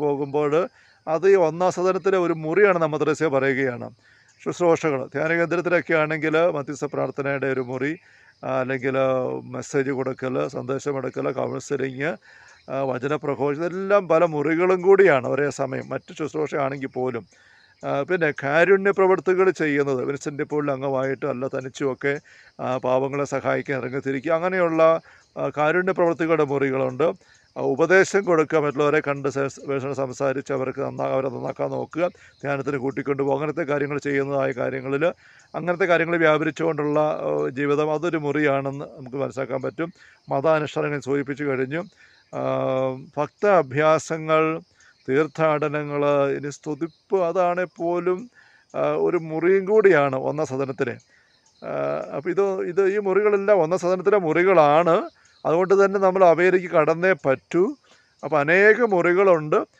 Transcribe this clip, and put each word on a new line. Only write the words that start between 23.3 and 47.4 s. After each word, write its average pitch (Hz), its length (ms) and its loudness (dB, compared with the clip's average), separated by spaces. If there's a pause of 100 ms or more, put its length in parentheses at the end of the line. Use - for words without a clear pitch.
ഇറങ്ങിത്തിരിക്കുക, 131 520 -4
അങ്ങനെയുള്ള, 170 500 0 (560)
ആ, 143 180 -4
കാരുണ്യ 170 360 0
പ്രവർത്തികളുടെ 165 600 2
മുറികളുണ്ട്. 131 540 0 (500)
ആ, 135 40 -8 (120)
ഉപദേശം 180 520 4
കൊടുക്കുക, 160 340 2
മറ്റുള്ളവരെ 147 500 2
കണ്ട് 139 200 -4
സ-, 135 320 -4 (400)
സംസാരിച്ച് 135 520 -4
അവർക്ക് 131 280 -4
നന്നാ-, 131 340 -4
അവരെ 135 140 -2
നന്നാക്കാൻ 135 420 -6
നോക്കുക, 135 360 -6 (360)
ധ്യാനത്തിന് 139 340 -4
കൂട്ടിക്കൊണ്ടുപോകുക, 135 600 -2
അങ്ങനത്തെ 151 360 -4
കാര്യങ്ങൾ 147 260 -4
ചെയ്യുന്നതായ 139 540 -2
കാര്യങ്ങളിൽ 131 520 -4 (500)
അങ്ങനത്തെ 170 300 -2
കാര്യങ്ങൾ 170 320 2
വ്യാപരിച്ചുകൊണ്ടുള്ള, 151 840 0
ആ, 151 480 -2
ജീവിതം 143 460 0
അതൊരു 160 220 -2
മുറിയാണെന്ന് 139 680 -2 (140)
നമുക്ക് 131 180 -14
മനസ്സിലാക്കാൻ 131 460 -6
പറ്റും. 143 280 -6 (380)
മതാനുഷ്ഠാനങ്ങൾ 151 720 0
സൂചിപ്പിച്ചു 135 440 -4
കഴിഞ്ഞു. 135 380 -4 (580)
ആ, 131 40 -6 (720)
ഭക്ത 147 300 -4
അഭ്യാസങ്ങൾ, 156 1000 2 (640)
തീർത്ഥാടനങ്ങൾ, 147 920 0 (340)
ഇനി 143 140 -8
സ്തുതിപ്പ്, 156 720 -6
അതാണെ 175 400 0 (140)